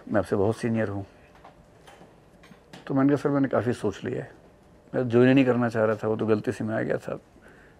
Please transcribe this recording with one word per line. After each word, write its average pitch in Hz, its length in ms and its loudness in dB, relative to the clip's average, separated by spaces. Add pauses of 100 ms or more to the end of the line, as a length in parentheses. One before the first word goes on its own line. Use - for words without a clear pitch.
मैं 107 100 0
आपसे 98 180 -2
बहुत 104 200 0
senior 113 320 -2
हूँ।" 101 160 -8 (1800)
तो 151 80 -6
मैंने 135 140 4
कहा, 143 80 4
"सर, 147 120 -2
मैंने 139 200 2
काफ़ी 117 240 0
सोच - 320 -4
लिया 127 180 -6
है, - 80 -14 (640)
मैं 127 140 -2
ज्वाइन 123 200 6
ही 131 60 6
नहीं 139 100 6
करना 120 240 2
चाह 110 160 0
रहा 110 120 0
था, 110 120 -6
वो 110 80 0
तो 113 100 -4
गलती 107 260 0
से 113 120 -6
मैं 110 100 -6
आ 117 80 -2
गया - 140 -4
था, - 220 -10 (600)